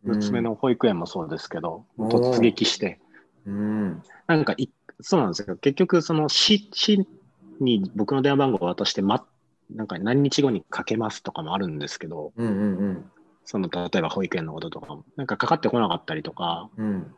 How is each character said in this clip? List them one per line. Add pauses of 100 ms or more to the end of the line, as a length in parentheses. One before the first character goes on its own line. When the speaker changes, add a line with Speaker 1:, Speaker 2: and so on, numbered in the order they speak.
Speaker 1:
う
ん。
Speaker 2:
娘
の
保
育
園
も
そ
う
で
す
け
ど、 (120)
Speaker 1:
お
ー。
Speaker 2:
突
撃
し
て。 (460)
Speaker 1:
う
ん。 (240)
Speaker 2:
な
ん
か
い-、 (320)
そ
う
な
ん
で
す
よ。
結
局、
そ
の、
市、
市 (520)
に
僕
の
電
話
番
号
を
渡
し
て、
ま-、 (480)
な
ん
か
何
日
後
に
か
け
ま
す
と
か
も
あ
る
ん
で
す
け
ど、
Speaker 1:
う
ん
う
ん
う (240)
ん。 (340)
Speaker 2:
そ
の、
例
え
ば
保
育
園
の
こ
と
と
か
も、 (100)
な
ん
か
か
か
っ
て
こ
な
か
っ
た
り
と
か、
Speaker 1:
う
ん。